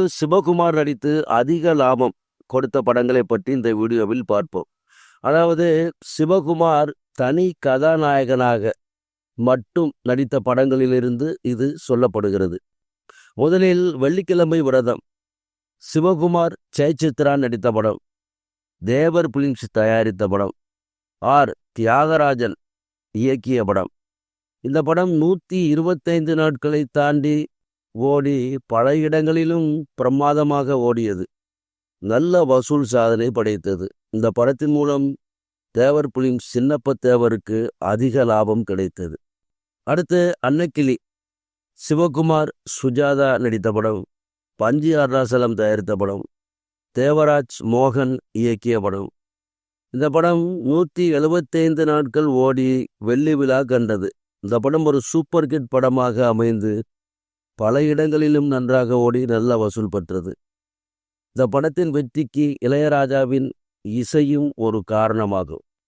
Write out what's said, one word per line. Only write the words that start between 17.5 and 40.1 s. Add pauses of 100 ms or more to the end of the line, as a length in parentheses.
படம், (800)
தேவர்
பிலிம்ஸ்
தயாரித்த
படம், (680)
ஆர் (200)
தியாகராஜன் (580)
இயக்கிய
படம். (720)
இந்த
படம்
நூத்தி
இருபத்தைந்து
நாட்களை
தாண்டி (580)
ஓடி (320)
பல (100)
இடங்களிலும் (260)
பிரமாதமாக
ஓடியது. (760)
நல்ல
வசூல்
சாதனை
படைத்தது. (280)
இந்த
படத்தின்
மூலம் (720)
தேவர்
பிலிம்ஸ்
சின்னப்ப
தேவருக்கு (240)
அதிக
லாபம்
கிடைத்தது. (720)
அடுத்து (220)